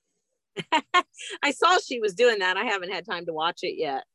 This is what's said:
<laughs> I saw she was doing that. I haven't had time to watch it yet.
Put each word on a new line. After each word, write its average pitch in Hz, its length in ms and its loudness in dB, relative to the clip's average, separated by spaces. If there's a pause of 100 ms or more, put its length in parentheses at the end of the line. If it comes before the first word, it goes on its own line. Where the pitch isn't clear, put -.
(560)
<laughs> 320 500 0 (380)
I 285 80 2
saw 349 280 4
she 247 200 -4
was 214 140 -2
doing 226 260 4
that. 185 180 0
I 214 80 -2
haven't 196 260 -4
had 180 140 -8
time 175 200 -6
to 170 80 -4
watch 160 300 -2
it 131 140 -4
yet. 139 380 -4